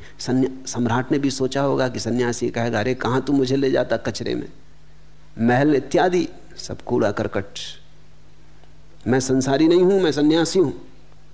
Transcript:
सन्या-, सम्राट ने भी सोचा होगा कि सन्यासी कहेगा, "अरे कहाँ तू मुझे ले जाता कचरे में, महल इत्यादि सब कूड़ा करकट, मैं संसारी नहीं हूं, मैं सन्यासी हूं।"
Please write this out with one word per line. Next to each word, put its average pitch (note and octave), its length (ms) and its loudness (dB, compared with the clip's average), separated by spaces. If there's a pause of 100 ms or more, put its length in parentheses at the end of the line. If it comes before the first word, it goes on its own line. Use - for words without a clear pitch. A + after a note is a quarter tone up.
(180)
सन्या-, C3 480 0
सम्राट B2 460 0
ने D3 60 4
भी C#3 120 0
सोचा C3 320 0
होगा C3+ 260 2
कि A#2+ 120 -6
सन्यासी A#2+ 500 0
कहेगा, A#2 300 0
"अरे B2 140 0
कहाँ B2+ 280 0
तू C#3+ 100 -2
मुझे C3+ 240 4
ले C3+ 140 2
जाता B2+ 260 2
कचरे A2+ 380 -4
में, - 180 -6 (840)
महल B2+ 360 4
इत्यादि E3+ 540 2 (280)
सब - 260 -10
कूड़ा A#2 300 2
करकट, G#2 460 -4 (1500)
मैं B2+ 140 4
संसारी C3+ 480 4
नहीं F3 140 6
हूं, F#3+ 180 6
मैं E3 120 4
सन्यासी D#3 460 4
हूं।" C#3+ 140 4 (600)